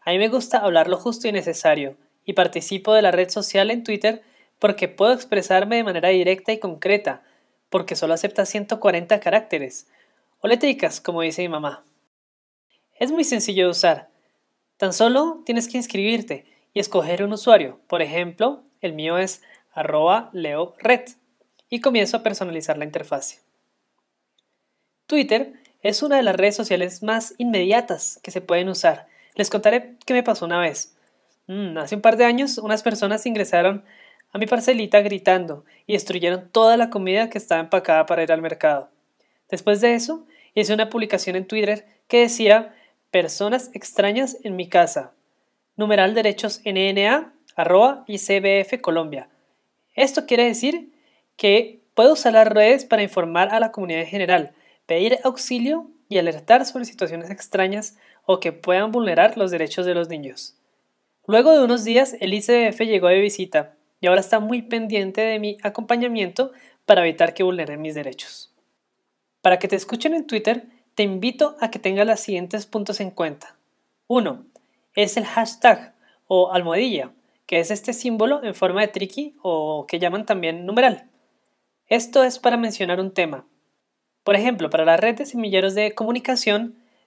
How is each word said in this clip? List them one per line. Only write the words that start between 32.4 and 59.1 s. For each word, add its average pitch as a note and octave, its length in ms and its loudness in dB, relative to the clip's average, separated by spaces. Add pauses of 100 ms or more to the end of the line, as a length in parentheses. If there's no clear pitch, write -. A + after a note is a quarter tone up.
unas G#3+ 260 -4
personas G#3+ 420 -2
ingresaron G3+ 580 0 (480)
a G3 60 -10
mi G#3+ 80 -2
parcelita A3+ 560 2
gritando F#3 600 -2 (240)
y G#3 60 -4
destruyeron F3+ 580 -4
toda A3+ 240 6
la A#3 140 0
comida G3+ 400 -2
que G#3+ 80 -10
estaba E3+ 240 -2
empacada E3 440 2
para E3+ 180 0
ir D#3+ 80 0
al D#3+ 100 2
mercado. D3+ 480 -2 (600)
Después G#3 300 0
de A#3+ 140 4
eso, D4+ 320 -6 (280)
hice G#3+ 200 0
una A3 160 0
publicación G#3 460 -4
en F#3+ 100 -4
Twitter G#3 400 -2 (220)
que A#3+ 140 6
decía, A3+ 540 4 (360)
"Personas G3+ 640 -2
extrañas A#3 680 -2
en G3 120 -6
mi F3+ 120 -8
casa. E3+ 460 2 (600)
Numeral G#3 380 2
derechos G#3+ 500 -2
N F#3+ 260 0
N G3 180 2
A, D4 260 0 (220)
arroba G#3 520 4
I G#3 100 -8
C G3 220 0
B G3 220 2
F F#3 200 -6
Colombia". D#3+ 480 -4 (640)
Esto C4+ 320 0
quiere A#3+ 200 2
decir B3+ 460 -4 (460)
que G#3+ 440 2 (120)
puedo C4 200 8
usar B3 200 0
las A3 140 10
redes G#3+ 380 4
para G#3+ 180 0
informar F3+ 500 0
a A3+ 60 2
la A3+ 120 0
comunidad E3+ 300 -6
en E3+ 60 -6
general, E3+ 460 -2 (320)
pedir A3 380 0
auxilio B3+ 680 -4 (200)
y G3 80 -2
alertar E3+ 480 2
sobre B3 200 -10
situaciones E3+ 440 -10
extrañas G3 680 -6 (280)
o F#3 140 0
que E3+ 120 -4
puedan G3 400 -2
vulnerar G#3+ 460 2